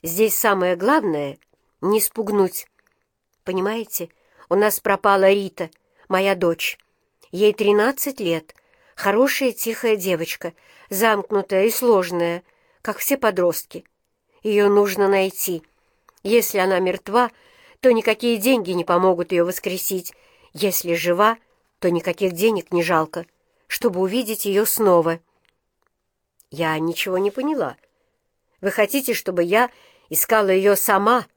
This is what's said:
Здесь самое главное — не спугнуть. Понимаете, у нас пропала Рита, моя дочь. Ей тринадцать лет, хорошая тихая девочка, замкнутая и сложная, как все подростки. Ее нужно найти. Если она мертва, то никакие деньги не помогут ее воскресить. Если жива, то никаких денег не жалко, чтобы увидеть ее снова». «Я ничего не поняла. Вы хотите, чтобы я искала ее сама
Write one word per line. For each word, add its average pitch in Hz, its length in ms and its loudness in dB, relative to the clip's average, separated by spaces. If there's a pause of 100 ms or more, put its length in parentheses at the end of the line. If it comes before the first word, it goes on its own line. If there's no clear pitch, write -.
Здесь 202 320 0
самое 185 400 0
главное — 175 640 0 (440)
не 208 200 0
спугнуть. 202 680 -2 (760)
Понимаете, 190 680 -6 (400)
у 175 60 0
нас 208 240 2
пропала 196 520 2
Рита, 196 380 -4 (400)
моя 190 260 0
дочь. 170 420 -2 (540)
Ей 208 220 2
тринадцать 208 680 0
лет, 165 360 -4 (400)
хорошая 247 560 0
тихая 226 440 -2
девочка, 175 580 -4 (360)
замкнутая 202 760 0
и 226 60 2
сложная, 175 720 0 (380)
как 208 160 -8
все - 200 -2
подростки. 180 680 -2 (580)
Ее 208 260 2
нужно 202 380 2
найти. 190 560 -2 (600)
Если 226 340 0
она 185 220 2
мертва, 196 520 -2 (480)
то 254 140 4
никакие 226 440 0
деньги 208 340 0
не 175 120 -2
помогут 175 480 2
ее 170 140 2
воскресить. 185 680 -6 (400)
Если 175 420 -2
жива, 175 420 0 (420)
то 180 120 0
никаких 180 420 -2
денег 202 380 -2
не 175 100 0
жалко, 165 440 -2 (420)
чтобы 185 320 -4
увидеть 208 460 -2
ее 202 200 0
снова». 170 540 2 (1300)
«Я 156 300 -4
ничего 170 380 -4
не 202 120 0
поняла. 254 480 -4 (840)
Вы 190 100 -2
хотите, 240 420 0
чтобы 180 300 -2
я 214 260 2 (400)
искала 208 400 0
ее 190 260 4
сама 208 600 2